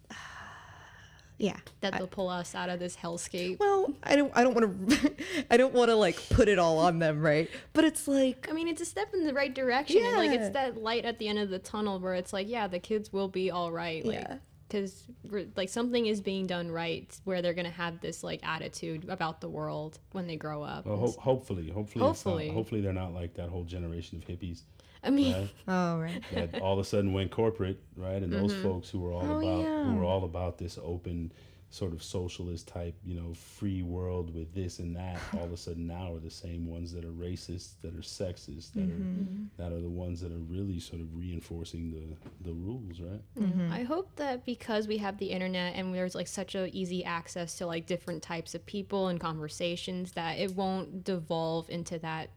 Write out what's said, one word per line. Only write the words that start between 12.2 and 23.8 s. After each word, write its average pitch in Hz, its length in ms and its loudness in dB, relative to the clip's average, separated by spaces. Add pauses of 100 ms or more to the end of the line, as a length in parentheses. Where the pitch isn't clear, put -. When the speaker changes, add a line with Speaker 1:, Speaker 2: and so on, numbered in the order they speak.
Speaker 2:
like, 196 140 -2
yeah, 226 180 0
the 180 140 -2
kids 214 320 -2
will 196 160 2
be 185 220 0
all 175 220 0
right. 165 320 -2
Like, 220 140 0
Speaker 1:
Yeah. - 180 -6 (340)
Speaker 2:
'Cause 196 340 -4 (260)
we're, 202 160 -2 (100)
like, 208 140 0
something 240 360 2
is 214 140 2
being 190 260 0
done 175 240 -2
right 165 540 -4
where 185 160 0
they're 175 140 4
gonna 175 160 -2
have 170 300 -4
this, - 220 -6
like, 165 240 -4
attitude 160 600 -4
about 170 320 -2
the 175 80 -6
world 151 500 -6 (140)
when 185 140 -4
they 165 100 -4
grow 151 260 -4
up. 139 220 -6
Speaker 3:
Well, 104 100 0
Speaker 2:
And 98 100 2
Speaker 3:
ho-, 123 40 6
Speaker 2:
s- 117 80 -4
Speaker 3:
hopefully, 101 540 2
hopefully 107 340 0
it's 311 200 4
not, 202 80 2
Speaker 2:
Hopefully. 156 180 0
Speaker 3:
hopefully 110 320 0
they're 98 100 2
not 92 220 -2
like 87 200 -6
that 87 140 -4
whole 87 160 -4
generation 85 540 -6